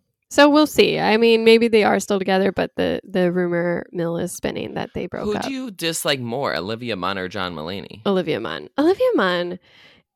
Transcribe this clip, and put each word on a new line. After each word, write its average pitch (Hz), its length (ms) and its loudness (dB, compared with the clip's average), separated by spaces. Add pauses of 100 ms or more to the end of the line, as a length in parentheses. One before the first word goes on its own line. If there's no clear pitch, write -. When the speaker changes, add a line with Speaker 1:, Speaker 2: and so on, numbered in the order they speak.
(300)
Speaker 1:
So - 200 6
we'll 294 180 4
see. 156 320 2
I 196 180 2
mean, 226 260 4
maybe 226 260 6
they 214 140 4
are 208 160 4
still 196 200 -2
together, 190 320 2
but 180 240 -4
the, 175 280 -2
the 180 280 0
rumor 175 600 -2
mill 170 260 -4
is 175 140 -4
spinning - 440 -8
that - 180 -8
they 185 140 -8
broke - 180 -8
Speaker 2:
Who 208 100 -2
Speaker 1:
up. - 80 -4
Speaker 2:
do 277 80 -6
you 262 200 -10
dislike 165 480 -4
more, 117 360 -4
Olivia 110 400 -6
Munn 92 220 -4
or 92 100 -4
John 90 280 -6
Mulaney? 90 500 -10
Speaker 1:
Olivia 165 340 0
Munn. 82 380 -8
Olivia 381 380 2
Munn 180 440 -2 (560)